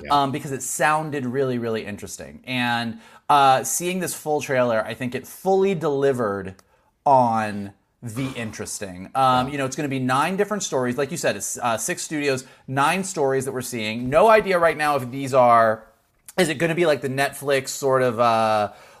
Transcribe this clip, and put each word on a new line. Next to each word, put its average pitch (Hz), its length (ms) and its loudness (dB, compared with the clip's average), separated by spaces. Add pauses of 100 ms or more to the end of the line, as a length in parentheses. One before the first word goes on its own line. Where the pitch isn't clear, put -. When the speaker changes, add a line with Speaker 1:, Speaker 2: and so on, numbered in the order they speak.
Speaker 1:
Yeah. - 100 -10 (120)
Speaker 2:
um, 139 100 0
because 147 200 -8
it 127 100 -8
sounded 151 640 -2
really, 127 340 -2
really 113 280 -4
interesting. 90 580 -14
And, 120 540 -2 (300)
uh, 135 360 6
seeing 180 360 -4
this 156 140 -4
full 151 260 -2
trailer, 123 440 0
I 113 100 -8
think 123 200 -6
it 123 120 -8
fully 190 480 0
delivered 127 800 0 (500)
on 110 680 2 (320)
the 123 280 -6
interesting. 101 800 -10
Um, 127 340 2
you 143 80 -8
know, 139 80 -2
it's 131 120 -6
gonna 151 120 -4
be 135 120 -4
nine 135 360 0
different 202 280 -2
stories. 127 340 -2
Like 143 140 -2
you 175 40 -6
said, 127 200 -2
it's, - 220 -8
uh, 117 200 0
six - 240 -6
studios, 143 420 -2 (220)
nine 151 380 0
stories 135 400 0
that 135 80 -6
we're 131 100 -6
seeing. 120 480 -6
No 170 180 6
idea 202 300 4
right 165 180 4
now 151 200 0
if 127 160 -4
these 135 200 -6
are, 117 520 6 (520)
is 180 120 4
it 160 100 -2
gonna 165 160 0
be 170 100 2
like 147 160 2
the 135 80 -4
Netflix 135 600 -2
sort 131 340 2
of, 120 160 0
uh, 110 540 2 (280)